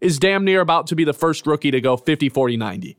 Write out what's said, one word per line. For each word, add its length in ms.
is 160
damn 260
near 180
about 260
to 80
be 80
the 100
first 320
rookie 260
to 80
go 160
fifty, 320
forty, 300
ninety. 420